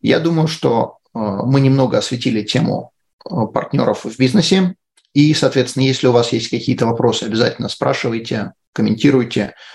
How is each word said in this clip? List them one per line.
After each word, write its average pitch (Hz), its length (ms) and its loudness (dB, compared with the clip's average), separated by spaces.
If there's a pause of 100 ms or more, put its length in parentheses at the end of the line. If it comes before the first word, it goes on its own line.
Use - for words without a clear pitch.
Я - 180 2
думаю, 160 280 0
что, 127 500 -2 (180)
э, 117 40 -8
мы 113 420 0
немного 131 360 2
осветили 110 460 -2
тему, - 480 -2 (340)
э, - 100 -8 (180)
партнёров 113 520 -2
в 113 120 -12
бизнесе. 185 580 2 (380)
И, 151 200 4
соответственно, 131 500 0
если 131 240 2
у 123 40 4
вас 120 220 2
есть 113 160 -4
какие-то - 360 -2
вопросы, 117 380 0
обязательно 117 460 -2
спрашивайте, 113 840 -4 (200)
комментируйте, 113 840 0 (200)